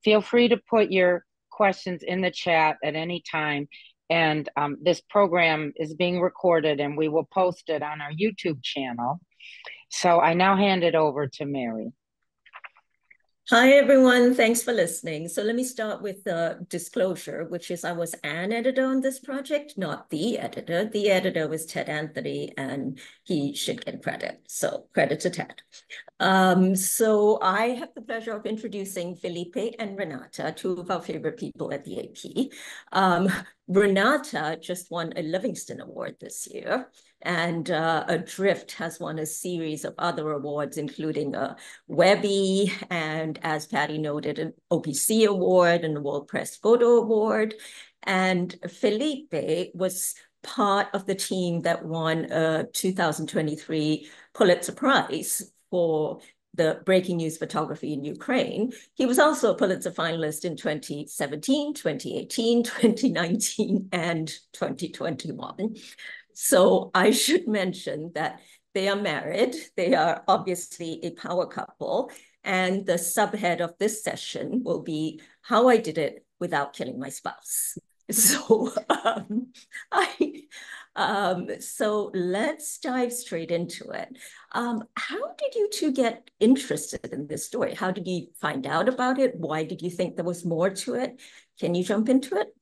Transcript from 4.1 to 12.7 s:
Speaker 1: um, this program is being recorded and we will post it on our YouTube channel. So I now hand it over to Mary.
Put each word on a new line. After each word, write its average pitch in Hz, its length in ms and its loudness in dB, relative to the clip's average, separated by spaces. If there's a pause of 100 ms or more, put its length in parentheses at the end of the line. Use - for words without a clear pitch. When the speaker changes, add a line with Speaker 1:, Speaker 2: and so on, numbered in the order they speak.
Speaker 1:
um, 147 260 0
this 165 200 2
program 165 760 2
is 156 180 -6
being 175 280 0
recorded 165 580 2
and 147 160 -2
we 156 140 0
will 151 160 2
post 180 420 -2
it 151 160 -2
on 151 160 -8
our 147 120 -10
YouTube 165 520 -2
channel. 127 560 -4 (680)
So 170 320 4
I 165 140 4
now 190 200 6
hand 190 300 4
it 165 100 4
over 147 320 2
to 147 180 -8
Mary. 123 460 -4 (1600)